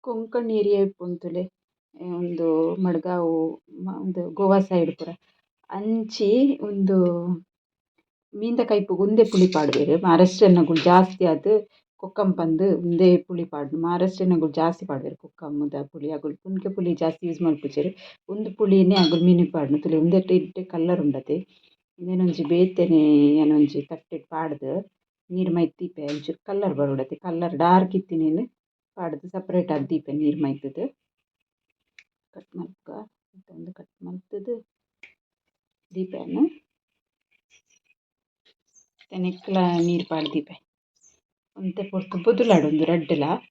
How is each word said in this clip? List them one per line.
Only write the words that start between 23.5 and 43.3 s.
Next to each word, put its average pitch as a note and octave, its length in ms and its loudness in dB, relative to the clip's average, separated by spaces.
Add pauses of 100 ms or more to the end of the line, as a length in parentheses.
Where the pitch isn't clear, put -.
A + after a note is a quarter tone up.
ತಟ್ಟೆಡ್ D#3+ 460 -14
ಪಾಡ್ದ್ D3+ 420 -8 (600)
ನೀರ್ F3+ 240 -2
ಮೈತ್ E3+ 260 0
ದೀಪೆ F3+ 220 -12
ಒಂಚೂರು D3 440 -8
ಕಲರ್ G3 280 -4
ಬರೊಡತೆ. C3+ 420 -4
ಕಲರ್ E3+ 400 -6
ಡಾರ್ಕ್ F#3 400 4
ಇತ್ತಿನೇನು E3 480 -2 (520)
ಪಾಡ್ದ್ E3+ 360 -10
ಸಪರೇಟ್ F3+ 400 -4
ಆದ್ C#3+ 180 -2
ದೀಪೆ D3+ 220 -4
ನೀರ್ D3+ 300 0
ಮೈತ್ದ್. C#3 400 -6 (1500)
ಕಟ್ - 220 -20
ಮಲ್ಪುಗ, F3+ 340 -16 (600)
ಉಂದು E3+ 220 -20
ಕಟ್ - 200 -20 (120)
ಮಲ್ತುದು F#3+ 500 -12 (1400)
ದೀಪೆನ್. F#3 480 -8 (2750)
ತೆನೆಕ್ಲ F#3 460 -4 (280)
ನೀರ್ F3 220 0
ಪಾಡ್ದ್ D#3 260 -4
ದೀಪೆ. D3+ 220 -6 (1000)
ಒಂತೆ F#3+ 320 -8
ಪೊರ್ತು F#3 340 -8
ಬೊದುಲಾಡ್ A3+ 420 4
ಉಂದು D3+ 180 0
ರಡ್ಡ್ಲ. D#3+ 400 0 (260)